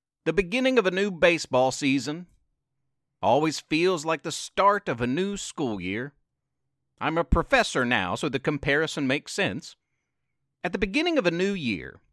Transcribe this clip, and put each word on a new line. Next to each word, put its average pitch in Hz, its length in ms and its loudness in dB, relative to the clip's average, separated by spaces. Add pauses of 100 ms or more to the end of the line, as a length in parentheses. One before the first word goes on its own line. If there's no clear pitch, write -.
(260)
The 160 60 2
beginning 233 460 2
of 226 80 4
a 185 60 2
new 196 180 0
baseball 151 640 2
season 143 560 -2 (960)
always 143 360 2
feels 165 460 0
like 160 160 -2
the 156 100 -6
start 196 560 0
of 123 140 -4
a 123 60 0
new 185 280 -2
school 120 460 -4
year. 107 320 -6 (880)
I'm - 160 0
a 170 60 2
professor 175 600 2
now, 104 300 0
so 143 160 -4
the 127 100 -4
comparison 147 680 -2
makes 143 260 -4
sense. - 420 -4 (880)
At 175 100 -4
the 202 60 -6
beginning 294 380 0
of 208 80 2
a 175 60 4
new 185 220 0
year, 107 460 -6 (120)